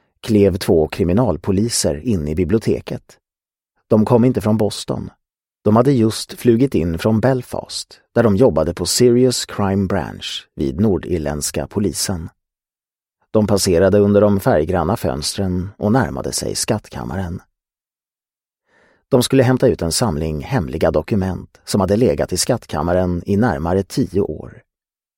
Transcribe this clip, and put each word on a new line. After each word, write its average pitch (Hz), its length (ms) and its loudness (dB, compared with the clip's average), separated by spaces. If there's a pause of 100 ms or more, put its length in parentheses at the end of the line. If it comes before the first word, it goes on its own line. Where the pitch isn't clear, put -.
(200)
klev 98 360 4
två 82 320 2
kriminalpoliser 95 1080 0
in 78 320 -2
i 78 60 -2
biblioteket. 90 840 -2 (680)
De 110 180 4
kom 120 200 4
inte 123 160 2
från 107 160 0
Boston. - 540 -4 (540)
De 104 120 4
hade 127 160 4
just 113 400 0
flugit 123 420 2
in 82 240 -2
från 110 220 0
Belfast, - 800 -4 (140)
där 117 80 2
de 107 140 4
jobbade 85 380 2
på 87 120 -6
Serious 123 600 2
Crime 98 400 -2
Branch 64 680 -6
vid 69 260 -4
nordirländska 76 840 -2
polisen. 92 640 -4 (1000)
De 107 160 2
passerade 95 520 2
under 101 220 4
de 101 200 4
färggranna 90 560 0
fönstren 90 720 -4 (100)
och 104 140 0
närmade 73 400 -2
sig 50 220 -6
skattkammaren. 90 880 -6 (1700)
De 127 140 2
skulle 135 200 4
hämta 127 260 2
ut 90 140 0
en 82 100 -2
samling 80 480 -4
hemliga 82 500 -2
dokument 92 760 -4
som - 160 -2
hade 95 160 2
legat 113 360 0
i 90 40 -2
skattkammaren 87 880 -2
i 101 100 0
närmare 85 460 0
tio - 380 -4
år. - 420 -8 (560)